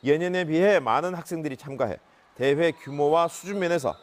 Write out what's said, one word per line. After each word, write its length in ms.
예년에 440
비해 340
많은 340
학생들이 440
참가해 400
대회 380
규모와 560
수준 300
면에서 440